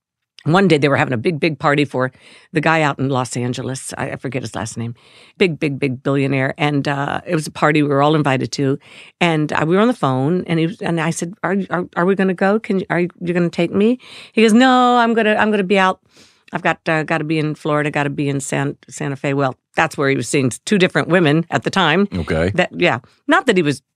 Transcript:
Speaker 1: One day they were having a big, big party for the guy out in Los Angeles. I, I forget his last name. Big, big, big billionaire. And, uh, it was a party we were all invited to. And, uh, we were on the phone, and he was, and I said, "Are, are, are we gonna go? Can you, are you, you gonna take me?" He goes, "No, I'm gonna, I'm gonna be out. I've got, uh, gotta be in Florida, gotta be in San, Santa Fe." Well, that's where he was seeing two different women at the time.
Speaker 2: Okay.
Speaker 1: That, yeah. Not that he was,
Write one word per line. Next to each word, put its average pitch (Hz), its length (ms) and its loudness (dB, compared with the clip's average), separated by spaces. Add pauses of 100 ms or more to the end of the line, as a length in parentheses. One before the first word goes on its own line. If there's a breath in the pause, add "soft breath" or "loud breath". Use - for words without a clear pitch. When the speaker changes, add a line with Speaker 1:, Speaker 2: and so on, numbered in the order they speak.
(460)
Speaker 1:
One 185 220 4
day 156 80 6
they 143 120 2
were 139 100 2
having 131 160 0
a 117 40 -2
big, 151 220 -2
big 165 180 -2
party 147 280 0
for 127 260 -4 (400 soft breath)
the 165 80 0
guy 160 220 2
out 139 160 0
in 135 100 -2
Los 127 260 -2
Angeles. 123 600 -6
I, 135 140 -8
I 147 60 -8
forget 131 260 -8
his 117 120 -12
last - 220 -8
name. 117 180 -8 (440 soft breath)
Big, 175 200 0
big, 143 200 -4
big 131 240 -4
billionaire. 139 560 -2
And, 147 280 0
uh, 143 380 -4
it 180 100 -4
was 156 120 -2
a 165 40 -10
party 151 320 2
we 143 60 0
were 139 140 2
all 151 120 2
invited 131 380 0
to. 139 260 -2 (440 loud breath)
And, 156 320 0
uh, - 120 0
we 165 100 0
were 196 40 4
on 226 80 4
the 254 60 0
phone, 143 520 0
and 165 120 0
he 160 80 0
was, - 160 -10
and 170 180 -2
I 156 100 -2
said, 170 220 -8 (120)
"Are, 180 120 0 (140)
are, 175 160 -4 (100)
are 170 80 0
we 190 100 2
gonna 190 200 0
go? 196 240 2
Can 196 220 -2
you, - 100 -6
are 160 100 0
you, 175 80 0 (160)
you 170 80 -2
gonna 175 160 2
take 170 240 -2
me?" 226 260 2 (340 loud breath)
He 220 100 4
goes, 226 100 6
"No, 247 460 6
I'm 233 160 2
gonna, 214 220 2
I'm 214 140 2
gonna 208 140 0
be 190 140 2
out. 190 220 2 (520 soft breath)
I've 170 100 -6
got, 165 240 0
uh, 156 180 0
gotta 156 200 -2
be 160 140 -2
in 151 160 -2
Florida, 151 360 -2
gotta 143 200 -2
be 143 180 -4
in 139 100 -2
San, 139 380 -4 (100)
Santa 143 300 -8
Fe." 143 160 -4
Well, 139 240 -2 (200)
that's 165 200 0
where 139 140 0
he 139 60 2
was 127 120 -4
seeing 131 240 0 (140)
two 214 100 2
different 165 320 2
women 160 420 2
at 135 120 -2
the - 80 -4
time. 190 440 2
Speaker 2:
Okay. 85 400 0
Speaker 1:
That, 180 140 0 (100)
yeah. 160 200 2 (280 soft breath)
Not 339 200 2
that 208 100 2
he 180 60 4
was, 147 180 -2 (160)